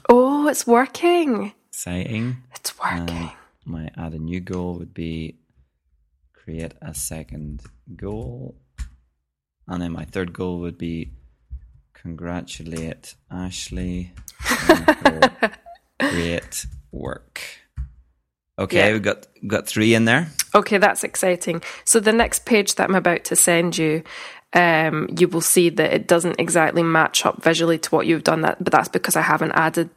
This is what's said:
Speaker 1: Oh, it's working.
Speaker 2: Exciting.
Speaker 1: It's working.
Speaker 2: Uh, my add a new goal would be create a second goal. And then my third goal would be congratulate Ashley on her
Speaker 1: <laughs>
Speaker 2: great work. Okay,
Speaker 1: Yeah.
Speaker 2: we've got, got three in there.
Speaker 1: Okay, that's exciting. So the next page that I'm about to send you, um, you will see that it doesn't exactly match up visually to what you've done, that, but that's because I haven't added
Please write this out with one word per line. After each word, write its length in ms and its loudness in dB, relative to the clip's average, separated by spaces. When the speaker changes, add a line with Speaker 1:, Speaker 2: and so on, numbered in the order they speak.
Speaker 1:
Oh, 400 4
it's 180 -2
working. 840 2
Speaker 2:
Exciting. 680 -6
Speaker 1:
It's 240 -12
working. 300 -4
Speaker 2:
Uh, 220 -8
my 320 -10
add 160 -10
a 60 -10
new 200 -6
goal 380 -6
would 160 -14
be 420 -8
create 480 -12
a 120 -12
second 680 -12
goal. 600 -12
And 140 -6
then 100 -6
my 140 -10
third 260 -6
goal 280 -6
would 180 -8
be 340 -8
congratulate 1200 -10
Ashley 840 -8
on 140 4
her 480 4
Speaker 1:
<laughs> 240 -18
Speaker 2:
great 640 -4
work. 500 -12
Okay, 200 -2
Speaker 1:
Yeah. 60 4
Speaker 2:
we've 80 -2
got, 260 -4
got 200 -2
three 280 4
in 100 4
there. 220 4
Speaker 1:
Okay, 240 4
that's 260 2
exciting. 580 -2
So 160 4
the 140 2
next 320 0
page 300 2
that 120 0
I'm 80 2
about 300 2
to 100 -4
send 420 2
you, 260 0
um, 640 4
you 100 6
will 140 0
see 280 4
that 240 2
it 140 0
doesn't 320 2
exactly 440 2
match 420 2
up 180 -2
visually 360 2
to 100 -8
what 180 2
you've 160 2
done, 180 2
that, 220 0
but 80 -2
that's 160 4
because 300 0
I 40 2
haven't 300 0
added 460 0